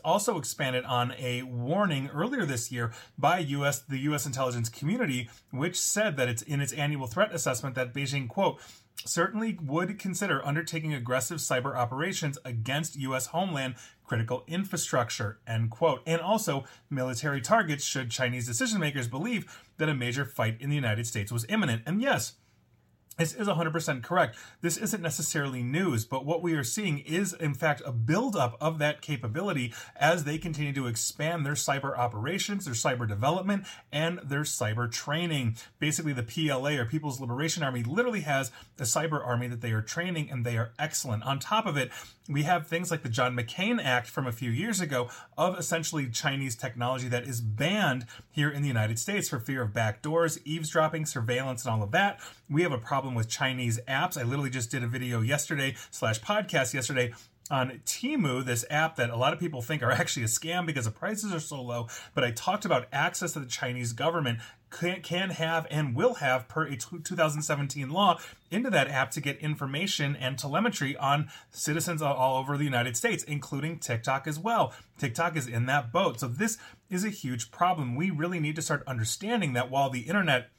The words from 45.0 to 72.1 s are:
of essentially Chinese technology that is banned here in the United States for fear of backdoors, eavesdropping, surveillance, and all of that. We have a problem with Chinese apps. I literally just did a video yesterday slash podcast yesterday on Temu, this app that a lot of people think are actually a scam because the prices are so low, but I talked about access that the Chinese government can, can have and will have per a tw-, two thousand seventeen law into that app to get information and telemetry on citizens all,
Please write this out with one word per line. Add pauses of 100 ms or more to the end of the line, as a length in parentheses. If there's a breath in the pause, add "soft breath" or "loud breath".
of
essentially
Chinese
technology
that
is
banned (260 loud breath)
here
in
the
United
States
for
fear
of
backdoors,
eavesdropping,
surveillance,
and
all
of
that. (300 loud breath)
We
have
a
problem
with
Chinese
apps.
I
literally
just
did
a
video
yesterday (160 loud breath)
slash
podcast
yesterday (340 loud breath)
on
Temu,
this
app
that
a
lot
of
people
think
are
actually
a
scam
because
the
prices
are
so
low, (260 loud breath)
but
I
talked
about
access
that
the
Chinese
government (300 loud breath)
can,
can
have
and
will
have
per
a
tw-,
two
thousand
seventeen
law (320 loud breath)
into
that
app
to
get
information
and
telemetry
on (240 loud breath)
citizens
all,